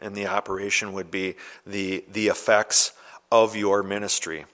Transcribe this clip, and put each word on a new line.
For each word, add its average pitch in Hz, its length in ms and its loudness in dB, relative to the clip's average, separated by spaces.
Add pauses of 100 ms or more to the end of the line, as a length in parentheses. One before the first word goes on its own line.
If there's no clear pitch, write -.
and 101 120 -10
the 101 120 -4
operation 98 680 -2
would 92 180 -8
be 95 260 -4 (280)
the, 98 460 -4
the 107 160 0
effects - 680 2 (380)
of 110 260 6
your 101 280 2
ministry. 95 680 -4